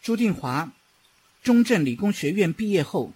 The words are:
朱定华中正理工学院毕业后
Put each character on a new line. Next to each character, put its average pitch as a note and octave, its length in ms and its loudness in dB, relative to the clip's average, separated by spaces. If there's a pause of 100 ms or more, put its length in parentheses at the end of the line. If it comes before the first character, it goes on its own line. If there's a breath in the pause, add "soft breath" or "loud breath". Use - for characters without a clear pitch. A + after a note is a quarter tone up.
朱 A3+ 160 -2
定 G#3+ 160 2
华 C#3 380 -6 (680)
中 A#3+ 220 4
正 G#3+ 220 2
理 B2 100 -2
工 G3+ 160 -2
学 D3+ 200 -4
院 F#3 200 2
毕 G#3+ 180 -4
业 F#3 140 2
后 B2 320 -6